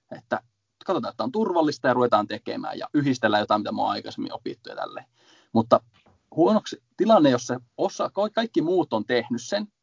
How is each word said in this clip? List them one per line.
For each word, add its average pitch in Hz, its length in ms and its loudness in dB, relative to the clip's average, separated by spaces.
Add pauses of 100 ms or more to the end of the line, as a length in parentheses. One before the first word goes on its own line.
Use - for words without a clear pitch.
(100)
Että - 300 -4 (460)
katsotaan, 185 240 -2
että - 140 -6
on 131 80 -4
turvallista 170 560 0
ja 123 60 6
ruvetaan 113 320 4
tekemään 104 520 -8
ja - 160 -10
yhdistellään 127 460 2
jotain, 104 200 0
mitä 101 120 -6
mä 104 100 -4
oon 104 80 0
aikaisemmin - 420 -8
opittu - 360 -12
ja - 80 -12
tälleen. 50 300 -12 (460)
Mutta 113 280 4 (560)
huonoksi 196 460 0 (140)
tilanne, 190 340 6
jos 120 160 0
se 123 100 -4 (200)
osa, - 340 -4
ka-, 208 200 -2
kaikki 233 320 -2
muut 170 300 0
on 107 120 -2
tehnyt 120 380 -2
sen 208 260 -4 (140)